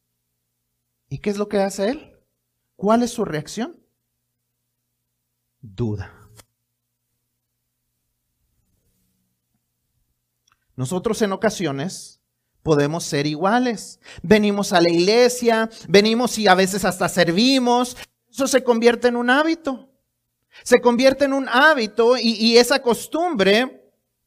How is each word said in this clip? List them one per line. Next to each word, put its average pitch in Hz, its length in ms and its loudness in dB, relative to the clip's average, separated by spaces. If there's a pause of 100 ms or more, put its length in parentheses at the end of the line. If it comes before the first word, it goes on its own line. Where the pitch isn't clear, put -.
(1080)
¿Y 139 120 -12
qué - 100 -6
es 202 80 -4
lo 208 100 -6
que 208 120 -2
hace 196 320 -4
él? - 260 -14 (580)
¿Cuál 220 280 0
es 240 80 -4
su 220 120 -6
reacción? 175 560 -10 (1800)
Duda. 104 520 -8 (4000)
Nosotros 185 460 -4
en 202 100 0
ocasiones 185 880 -6 (400)
podemos 151 440 0
ser 143 200 -4
iguales. 190 760 -4 (200)
Venimos 202 520 0
a 175 80 4
la 170 80 2
iglesia, 226 800 2 (180)
venimos 220 500 2
y 214 100 0
a 185 80 6
veces 190 280 0
hasta 180 240 -2
servimos. 240 880 0 (340)
Eso 269 180 -4
se 262 160 0
convierte 233 440 2
en 240 80 -2
un 240 140 -2
hábito. 294 560 -2 (800)
Se 240 180 2
convierte 262 440 2
en 269 80 -2
un 269 140 -4
hábito 240 720 2
y, 226 140 0
y 226 260 2
esa 262 240 2
costumbre, 240 1120 -2 (320)